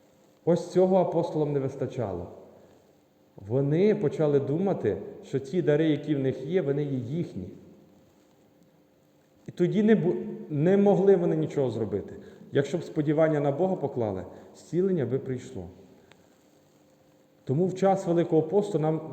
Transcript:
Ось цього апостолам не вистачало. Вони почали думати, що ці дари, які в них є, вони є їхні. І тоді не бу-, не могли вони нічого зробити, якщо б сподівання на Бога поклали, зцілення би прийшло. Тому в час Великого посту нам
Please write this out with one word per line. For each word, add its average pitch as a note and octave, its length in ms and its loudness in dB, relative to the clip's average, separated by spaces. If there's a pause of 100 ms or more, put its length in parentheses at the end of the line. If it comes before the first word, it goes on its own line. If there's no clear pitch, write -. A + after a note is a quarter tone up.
(440)
Ось E3 280 0
цього F#3 240 4
апостолам D#3+ 560 0
не C#3+ 80 0
вистачало. G#2+ 680 -6 (1080)
Вони C#3 580 0
почали D3+ 460 0
думати, C#3 560 -2 (280)
що - 140 -4
ці F3 240 -2
дари, D3 260 2
які D3 260 0
в C3+ 40 0
них C3+ 280 -2
є, F3 160 0
вони C#3+ 220 -2
є C3+ 140 -4
їхні. A#2+ 500 -6 (2000)
І - 40 -14
тоді F3 320 0
не G#3+ 120 6
бу-, E3+ 200 2 (360)
не D#3+ 260 4
могли G3 400 6
вони E3+ 200 2
нічого D3+ 340 0
зробити, G#2 440 -4 (380)
якщо C#3 260 0
б D3+ 40 -6
сподівання D3+ 580 0
на C#3+ 120 0
Бога F3+ 240 0
поклали, A2 480 -4 (320)
зцілення F3 500 -2
би B2+ 120 -2
прийшло. A#2+ 500 -10 (1800)
Тому D#3 220 0
в F3 80 -4
час F#3+ 320 2
Великого E3 360 2
посту F#3+ 360 0
нам D#3 220 0 (120)